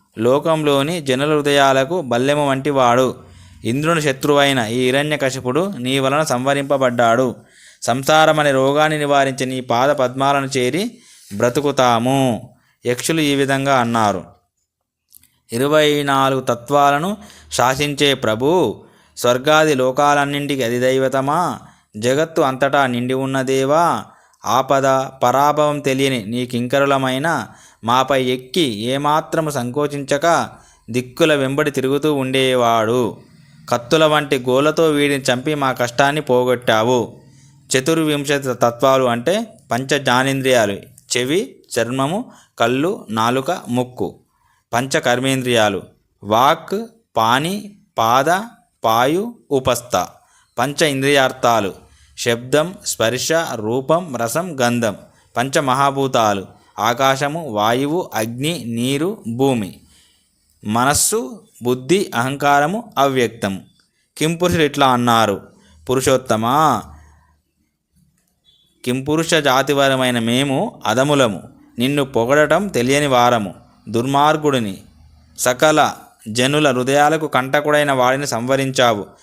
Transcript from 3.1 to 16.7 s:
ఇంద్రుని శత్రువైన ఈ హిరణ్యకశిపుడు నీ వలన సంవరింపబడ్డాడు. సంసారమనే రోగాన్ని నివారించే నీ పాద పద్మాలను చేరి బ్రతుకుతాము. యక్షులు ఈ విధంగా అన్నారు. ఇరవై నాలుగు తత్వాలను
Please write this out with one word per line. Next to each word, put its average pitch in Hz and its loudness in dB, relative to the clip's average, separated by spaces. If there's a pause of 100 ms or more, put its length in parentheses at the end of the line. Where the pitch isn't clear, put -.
ఇంద్రుని 151 0
శత్రువైన 139 2
ఈ 117 -2
హిరణ్యకశిపుడు 139 -2
నీ 127 -2
వలన 135 0
సంవరింపబడ్డాడు. 131 0 (460)
సంసారమనే 151 2
రోగాన్ని 143 2
నివారించే 139 0
నీ 131 -6
పాద 123 0
పద్మాలను 135 0
చేరి 135 -2 (460)
బ్రతుకుతాము. 127 0 (360)
యక్షులు 139 -2
ఈ 143 2
విధంగా 135 2
అన్నారు. 113 0 (1300)
ఇరవై 147 2
నాలుగు 135 2
తత్వాలను 143 0 (340)